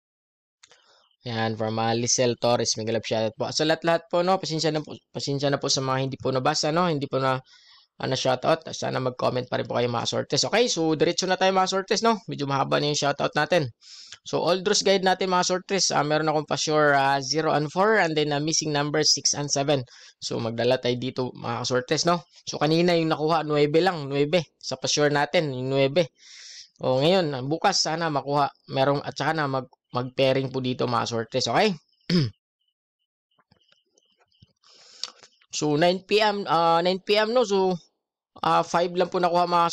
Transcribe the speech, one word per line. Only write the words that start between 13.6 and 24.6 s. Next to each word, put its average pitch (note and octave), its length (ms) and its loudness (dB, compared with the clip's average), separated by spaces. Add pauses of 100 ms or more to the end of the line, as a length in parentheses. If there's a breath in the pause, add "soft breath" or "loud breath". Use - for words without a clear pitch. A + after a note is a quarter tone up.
So, C#3+ 160 -2
all F3+ 240 0
draws G#3 160 2
guide F#3+ 240 2
natin, F#3 240 0
mga F3+ 160 2
sortes. F#3 480 -2
Ah, C#3+ 80 2
meron D3+ 300 0
akong D3+ 180 -2
pa-sure, D3+ 480 2
ah, C#3 240 2
zero D3 320 0
and D3 160 0
four, G#3 320 2
and D#3+ 160 0
then, D3+ 160 2
ah, C#3+ 80 0
missing D#3 320 -2
number D3 320 0
six - 320 0
and C#3+ 140 -4
seven. C#3 340 0 (320 loud breath)
So, B2+ 240 -6
magdala A#2 400 0
tayo B2 160 0
dito, B2+ 380 -4
mga A#2 320 -6
sortes, C3 420 0
no? F3 160 0 (220 soft breath)
So, - 100 -8
kanina E3+ 400 2
yung D#3+ 160 2
nakuha, D#3 320 0
nuebe D3+ 380 4
lang, D#3+ 260 -2
nuebe. D3 480 0
Sa - 220 -10